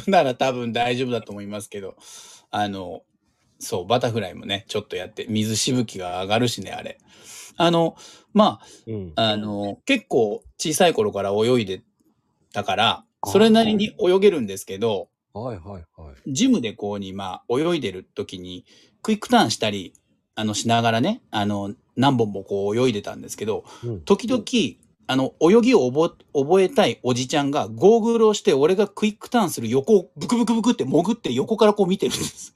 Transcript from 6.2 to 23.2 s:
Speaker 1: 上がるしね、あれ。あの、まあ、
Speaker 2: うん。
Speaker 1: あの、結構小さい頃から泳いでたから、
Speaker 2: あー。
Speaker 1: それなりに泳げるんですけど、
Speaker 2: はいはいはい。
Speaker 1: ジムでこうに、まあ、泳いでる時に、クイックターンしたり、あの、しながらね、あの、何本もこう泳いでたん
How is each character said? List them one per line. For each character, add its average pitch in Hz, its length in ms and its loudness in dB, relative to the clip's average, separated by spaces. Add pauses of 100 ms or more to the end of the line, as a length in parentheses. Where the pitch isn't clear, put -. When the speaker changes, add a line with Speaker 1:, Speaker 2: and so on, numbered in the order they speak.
Speaker 1:
上 95 40 -8
が 104 120 0
る 127 100 2
し 104 140 -8
ね、 85 100 -14
あ 80 100 -12
れ。 - 160 -14 (580)
あ 170 140 2
の、 165 260 0 (360)
ま 202 280 4
あ、 - 60 -20 (220)
Speaker 2:
う 113 40 -10
ん。 92 220 -10
Speaker 1:
あ 110 220 0
の、 104 480 -6
結 269 240 0
構 107 340 0 (160)
小 156 160 -4
さ 180 140 4
い 156 60 0
頃 107 180 0
か 98 100 -4
ら 98 100 -2
泳 117 280 2
い 107 40 -2
で 92 180 -8 (680)
た 131 120 -4
か 95 120 -2
ら、 113 280 0 (160)
Speaker 2:
あ - 80 -8
ー。 - 20 -6
Speaker 1:
そ 196 80 6
れ 226 120 8
な 220 120 6
り 214 140 0
に 202 180 -2 (100)
泳 180 140 4
げ 202 140 6
る 156 80 -2
ん 113 60 -4
で 95 100 -8
す - 100 -14
け 98 120 -10
ど、 101 320 -2 (220)
Speaker 2:
は 113 220 -10
い 92 40 -12
は 95 200 -16
い 82 60 -20 (120)
は 78 160 -18
い。 - 200 -10
Speaker 1:
ジ 214 160 2
ム 220 120 4
で 107 120 -6
こ 101 220 -8
う 101 40 -6
に、 95 140 -10
ま 95 360 -10
あ、 120 80 0
泳 170 200 0
い 156 40 -4
で 98 120 -6
る 92 100 -12
時 - 380 -12
に、 90 240 -14 (360)
ク 220 120 -2
イ - 20 0
ッ 208 40 -2
ク - 100 -14
タ 240 100 4
ー 156 80 4
ン 117 60 -2
し - 60 -8
た 113 120 -2
り、 90 240 -10 (400)
あ 110 100 -6
の、 107 100 -2
し - 120 -6
な 117 160 2
が 117 80 2
ら 113 100 2
ね、 208 300 -2
あ 104 160 -2
の、 101 260 -4 (220)
何 131 220 2
本 110 160 0
も 98 100 -8
こ 101 260 -4
う 107 80 -2
泳 127 120 2
い 120 40 0
で 101 80 -6
た - 140 -10
ん - 60 -16